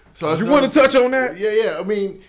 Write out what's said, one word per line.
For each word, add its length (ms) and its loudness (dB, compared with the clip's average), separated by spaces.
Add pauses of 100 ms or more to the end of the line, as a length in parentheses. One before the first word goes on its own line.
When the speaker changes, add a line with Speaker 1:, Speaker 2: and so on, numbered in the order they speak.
(120)
Speaker 1:
So 160 -8
that's 140 -2
Speaker 2:
You 60 -2
wanna 180 4
Speaker 1:
another 160 2
Speaker 2:
touch 140 4
on 160 2
that? 260 -4
Speaker 1:
Yeah, 120 -4
yeah. 300 -2
I 20 -8
mean, 460 -6